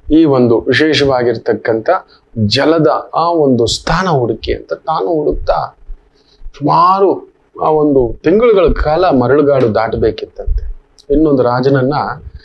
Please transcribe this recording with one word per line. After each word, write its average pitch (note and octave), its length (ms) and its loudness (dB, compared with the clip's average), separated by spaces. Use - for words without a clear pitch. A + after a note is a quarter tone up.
ಈ D#3+ 120 6
ಒಂದು B2 340 2
ವಿಶೇಷವಾಗಿರ್ತಕ್ಕಂಥ B2 1300 0
ಜಲದ D3 400 2
ಆ D#3+ 160 -2
ಒಂದು C3+ 360 2
ಸ್ಥಾನ E3 420 -4
ಹುಡುಕಿ" A#2+ 460 -2
ಅಂತ G#2+ 180 -10
ತಾನು E3 340 -6
ಹುಡುಕ್ತಾ - 720 -4
ಸುಮಾರು E3+ 760 2
ಆ D#3+ 80 0
ಒಂದು C#3+ 540 0
ತಿಂಗಳುಗಳ G3+ 420 4
ಕಾಲ D#3 380 0
ಮರಳುಗಾಡು C3+ 680 2
ದಾಟಬೇಕಿತ್ತಂತೆ. - 1000 -4
ಇನ್ನೊಂದು C#3+ 320 2
ರಾಜನನ್ನ B2+ 520 0